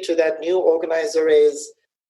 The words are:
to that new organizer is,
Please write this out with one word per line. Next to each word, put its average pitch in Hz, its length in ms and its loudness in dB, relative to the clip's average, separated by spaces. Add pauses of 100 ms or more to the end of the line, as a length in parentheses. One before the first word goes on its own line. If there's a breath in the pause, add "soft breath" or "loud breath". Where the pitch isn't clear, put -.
to 170 120 -4
that 160 240 0
new 175 200 -2
organizer 160 680 0
is, 151 460 2 (360)